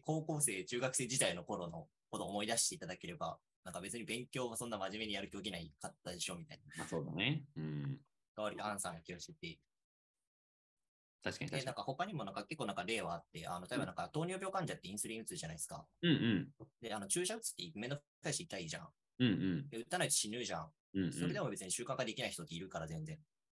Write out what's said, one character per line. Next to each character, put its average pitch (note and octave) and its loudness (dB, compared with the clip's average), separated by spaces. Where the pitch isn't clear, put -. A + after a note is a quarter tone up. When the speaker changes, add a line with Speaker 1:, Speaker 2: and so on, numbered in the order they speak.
Speaker 1:
高 D#3 2
校 D#3 2
生、 F#2+ 4
中 B2 0
学 C3 4
生 B2+ 2
時 B2+ 4
代 F#2 6
の F2 -4
頃 F#2 0
の E2 -8
こ G#2+ -2
と G2 0
を E2+ 0
思 G2+ 2
い G#2+ 2
出 A2+ 4
し - 6
て F#2 0
い E2 -6
た F2 -8
だ F2+ -6
け - -8
れ E2+ -4
ば、 E2 -2
な F2+ -10
ん F2+ -6
か F2+ -4
別 G2 -4
に A2+ -6
勉 A#2 -2
強 B2 0
は A2+ -6
そ A#2+ -2
ん A#2+ -4
な A2 2
真 F#2+ -2
面 G#2 -4
目 A2 0
に G#2 0
や G2 0
る G2 -6
気 G2+ -6
起 F#2 -4
き G#2 -2
な F2+ -2
い E2 -6
か - -4
っ - -10
た F2+ -2
で F2+ -6
し - 0
ょ、 F2+ -4
み E3+ -10
た D#3 -14
い - -16
な。 - -16
Speaker 2:
ま - -4
あ、 - -4
そ F2 0
う - -2
だ D#2 -4
ね。 A#2 2
う D#2+ -2
ん。 C#2+ -2
Speaker 1:
が G#2+ -2
割 G#2 0
と G2+ -2
ア G#2 0
ン G2 -2
サ F#2 -2
ー - -4
の E2 -10
気 F2+ -8
が F2 -8
し - -10
て F2 -12
て。 E2 -8
Speaker 2:
確 - 0
か B2 -4
に、 - -4
確 - -2
か - 0
に。 C3+ 2
Speaker 1:
で、 B2+ -6
な C3 0
ん - -10
か - -4
他 C3+ -2
に G#3+ -4
も C3 -2
な G2 -4
ん - -12
か G#2 -4
結 D#3 -8
構 B2+ -2
な G2+ -2
ん - -10
か F2+ 0
例 A2 2
は E2+ 0
あ - 0
っ E2 -10
て、 E2 -6
あ F2 -2
の、 F2+ -6
例 B2 -2
え - 4
ば - 4
な F2+ -4
ん - -16
か - 0
糖 D3+ 0
尿 F#3 0
病 F#3+ -2
患 F#3 2
者 E3 -2
っ - -2
て F3 -10
イ F#3+ -6
ン G#3 -2
ス - 0
リ A3 -2
ン A3+ -4
打 - -12
つ - -4
じ E2 -4
ゃ - -4
な D#2+ -4
い - -6
で - -6
す - -2
か。 - -10
Speaker 2:
う F3 6
ん F3 8
う C#3+ 8
ん。 - -14
Speaker 1:
で、 A2+ -4
あ G#2+ 0
の、 G2 -4
注 F3 4
射 G#3+ 0
打 A3+ -8
つ - -2
っ - -20
て - -8
め G#2+ -2
ん B2+ -4
ど C#3+ 0
く - -10
さ D#3+ -2
い C#3+ 2
し - 0
痛 F#2+ -4
い E2+ -2
じ D#2 -2
ゃ - -8
ん。 - -14
Speaker 2:
う B2+ 8
ん A#2+ 8
う - 8
ん。 F#2 2
Speaker 1:
で、 A2+ -4
打 A2+ -4
た F3+ 2
な E3+ 4
い C3 4
と - 4
死 - 4
ぬ A#2+ -2
じ F#2+ 0
ゃ E2 0
ん。 D#2+ -8
Speaker 2:
う F#2+ 2
ん F#2 6
う E2+ 4
ん。 - 0
Speaker 1:
そ E2 2
れ E2+ 4
で G#3 2
も D3 2
別 G2 -4
に F#2 -2
習 A#2+ 0
慣 C3 -2
化 B2+ 2
で A2 0
き - -4
な A2+ 2
い - -2
人 F2 -4
っ D#2+ -6
て E2 -8
い E2 -4
る F#2+ -6
か F2 -4
ら、 D#2+ -2
全 D#2 -4
然。 D#2 -8